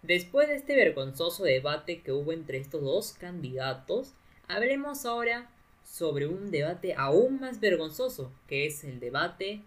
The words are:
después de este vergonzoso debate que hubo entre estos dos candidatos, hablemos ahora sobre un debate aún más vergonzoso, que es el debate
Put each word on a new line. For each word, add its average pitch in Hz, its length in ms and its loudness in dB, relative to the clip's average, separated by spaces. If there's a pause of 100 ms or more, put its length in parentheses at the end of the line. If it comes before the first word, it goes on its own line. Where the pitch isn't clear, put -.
después 180 480 4
de 294 60 2
este 285 200 0
vergonzoso 165 680 4
debate 147 580 2
que 135 100 -6
hubo 147 220 -2
entre 147 240 -6
estos 139 240 -6
dos 160 320 0
candidatos, 147 1000 -6 (340)
hablemos 269 580 -2
ahora 233 440 -2 (360)
sobre 147 420 -2
un 196 240 -6
debate 170 440 -2
aún 214 440 4
más 254 200 -8
vergonzoso, 160 720 0 (160)
que 143 180 -2
es 147 180 -6
el 127 160 -10
debate 175 680 -4